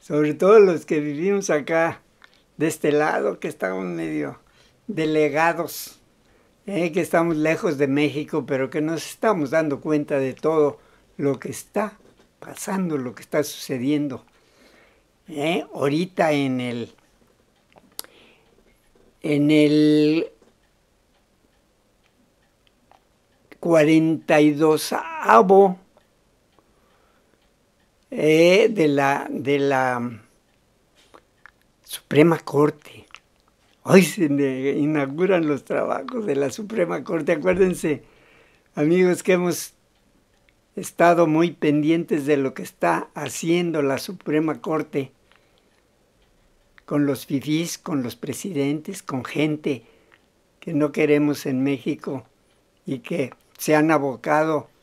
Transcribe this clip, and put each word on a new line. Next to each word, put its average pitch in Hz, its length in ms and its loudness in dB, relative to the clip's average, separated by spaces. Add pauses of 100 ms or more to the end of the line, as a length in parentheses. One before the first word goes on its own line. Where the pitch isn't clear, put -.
Sobre 151 340 -2
todo 202 260 8
los 180 240 4
que 156 160 0
vivimos 180 480 -2
acá, 160 520 -2 (540)
de 151 120 -2
este 156 260 -2
lado, 165 480 -2
que 175 80 -8
estamos 190 340 -6
medio 156 560 -8 (480)
delegados, 156 1120 -2 (680)
eh, 170 280 -4
que 190 80 -2
estamos 170 340 0
lejos 156 420 -2
de 139 100 2
México, 143 580 -2
pero 135 240 -2
que 156 100 -6
nos 156 260 -4
estamos 185 440 -2
dando 151 320 -2
cuenta 151 360 -2
de 135 160 -2
todo 151 460 0 (380)
lo 139 200 -2
que - 120 -14
está - 480 -8 (420)
pasando, 185 580 -6
lo 123 160 -8
que - 80 -20
está 151 220 -2
sucediendo. 139 800 -4 (1040)
Eh, 160 460 -4
ahorita 156 580 -2
en 135 300 -2
el, 120 340 -8 (2250)
en 147 280 0
el 151 800 4 (3250)
cuarenta 160 800 4
y 151 120 6
dosavo, 196 1300 4 (2250)
eh, 175 640 4
de 170 160 2
la, 139 420 0
de 139 300 -2
la 127 640 -2 (1600)
Suprema 156 560 2
Corte. - 600 -2 (840)
Hoy 180 180 8
se 156 260 0
ne-, 139 480 0
inauguran 156 680 0
los 143 200 -2
trabajos 262 600 -4
de 139 120 -2
la 139 140 0
Suprema 175 520 -4
Corte. 165 300 -2
Acuérdense, 180 720 0 (720)
amigos, 170 480 2
que 185 100 2
hemos 180 400 -2 (1040)
estado 170 500 2
muy 160 240 2
pendientes 151 760 0
de 147 120 2
lo 135 160 -2
que - 100 -12
está - 500 -4
haciendo 165 680 -2
la 135 160 0
Suprema 156 640 -4
Corte 156 500 -6 (1700)
con 147 200 0
los 135 200 -4
fifís, 156 520 -4
con 143 260 -6
los 120 120 -8
presidentes, 151 880 -6
con 127 220 -8
gente 151 600 -4 (760)
que 170 120 -10
no 147 200 0
queremos 147 520 2
en 131 160 -2
México 139 640 -6 (600)
y 131 140 -8
que 139 340 -6 (240)
se 151 180 2
han 151 160 4
abocado 151 800 0 (140)